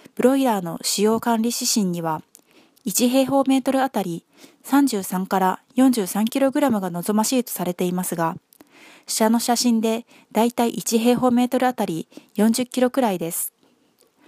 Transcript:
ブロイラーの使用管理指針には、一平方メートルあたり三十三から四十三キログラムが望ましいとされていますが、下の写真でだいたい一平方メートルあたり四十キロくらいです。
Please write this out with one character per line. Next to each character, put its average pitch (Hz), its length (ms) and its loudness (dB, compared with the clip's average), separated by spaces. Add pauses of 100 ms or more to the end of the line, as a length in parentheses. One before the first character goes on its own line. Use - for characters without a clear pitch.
(160)
ブ 214 80 -2
ロ 262 140 4
イ 269 80 0
ラ 214 160 0
ー - 20 -8
の 165 200 -8
使 - 200 -2
用 220 160 2
管 226 220 0
理 233 120 0
指 - 120 -6
針 208 220 0
に 175 140 -4
は、 160 200 -4 (640)
一 240 240 0
平 262 200 2
方 269 140 2
メ 269 140 2
ー 262 40 0
ト 269 100 -2
ル 269 120 0
あ 269 60 -2
た 208 120 -4
り 175 240 -6 (380)
三 180 240 2
十 202 160 -4
三 185 240 -4
か 196 120 0
ら 185 220 0 (140)
四 262 160 6
十 214 160 0
三 208 180 -2
キ 269 140 -2
ロ 269 100 2
グ 285 120 0
ラ 277 80 2
ム 220 100 0
が 185 100 -4
望 175 260 -4
ま 214 80 2
し 220 100 0
い 247 100 0
と - 80 -10
さ - 120 -6
れ 175 100 -2
て 185 100 -4
い 180 100 0
ま 185 100 -2
す 180 120 -6
が、 165 220 -2 (680)
下 - 240 0
の 233 100 2
写 233 180 0
真 226 240 0
で 226 240 -2 (260)
だ 220 140 2
い 240 80 0
た 240 120 0
い 233 60 -2
一 - 260 -4
平 233 220 2
方 247 100 2
メ 240 160 4
ー - 40 -4
ト 254 100 -2
ル 254 80 2
あ 247 60 0
た 214 120 -4
り 170 220 -8 (280)
四 220 180 4
十 247 120 -2
キ - 160 -4
ロ 254 80 4
く 262 120 0
ら 226 100 2
い 180 80 -4
で 165 120 -6
す。 - 220 -8 (760)